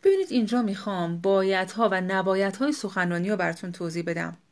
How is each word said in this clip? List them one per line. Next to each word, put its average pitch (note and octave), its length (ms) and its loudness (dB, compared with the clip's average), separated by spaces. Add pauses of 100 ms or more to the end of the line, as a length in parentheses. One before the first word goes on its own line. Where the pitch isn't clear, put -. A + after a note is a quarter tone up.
ببینید، F#4+ 300 4
اینجا A#3 300 2
می‌خوام F#3 560 -2
بایدها F#3+ 720 2
و F#3 80 0
نبایدهای F#3+ 720 0
سخنرانی F#3 580 -2
رو G#3+ 60 0
براتون F3 360 -2
توضیح E3+ 340 -6
بدم. E3+ 300 -6 (160)